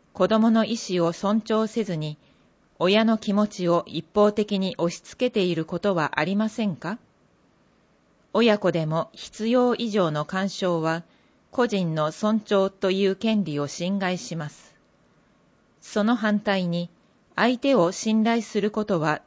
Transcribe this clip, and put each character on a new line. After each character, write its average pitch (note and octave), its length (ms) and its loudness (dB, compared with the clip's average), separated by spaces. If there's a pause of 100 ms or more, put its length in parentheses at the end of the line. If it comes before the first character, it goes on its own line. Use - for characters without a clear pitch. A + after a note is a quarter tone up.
(140)
子 F#3 140 2
供 A3 240 4
の A3 140 4
意 A3+ 120 -4
思 F3+ 280 0
を E3+ 80 0
尊 G#3+ 280 0
重 A3 240 0
せ G#3+ 200 -4
ず F3+ 100 -4
に、 D3+ 220 -6 (600)
親 G3+ 280 4
の A3 120 2
気 A3 140 -4
持 G#3 160 2
ち F3+ 220 -4
を E3+ 180 2
一 D#3+ 180 -8
方 G#3 280 4
的 G#3 260 -2
に F#3+ 180 -4
押 E3+ 160 0
し - 80 -16
付 - 260 -4
け B3 40 -4
て G3+ 120 0
い F3 120 0
る D#3+ 80 -2
こ E3+ 160 -6
と G3+ 160 0
は D3+ 240 -2
あ D#3 60 2
り F#3+ 100 0
ま A3 140 0
せ G#3+ 160 -4
ん F3 100 -2
か？ F3+ 240 -8 (1300)
親 G#3 260 4
子 F3+ 120 0
で D#3+ 140 0
も D#3+ 280 -2
必 - 340 -10
要 B3 260 2
以 A#3 160 -4
上 F#3+ 220 0
の D3+ 120 -2
干 F#3+ 260 -4
渉 F3 340 -2
は D#3+ 200 -2 (460)
個 A#3+ 160 0
人 F3+ 300 -2
の D#3 160 0
尊 G#3+ 340 0
重 G3 240 2
と F#3+ 220 -2
い F#3+ 160 0
う F#3+ 80 0
権 G#3+ 280 0
利 D3+ 160 -6
を C#3+ 80 -2
侵 F3+ 300 -4
害 F3+ 220 -2
し - 160 -10
ま D3+ 140 -8
す。 - 260 -20 (1080)
そ - 220 -2
の A#3 120 2
反 G#3 240 0
対 G3 280 0
に、 E3+ 240 -4 (440)
相 A#3 220 2
手 C#4 160 2
を F3+ 180 4
信 A3 320 0
頼 A#3 200 2
す G#3 180 -4
る G#3 80 0
こ G#3 160 -4
と F#3+ 140 0
は D3+ 280 -2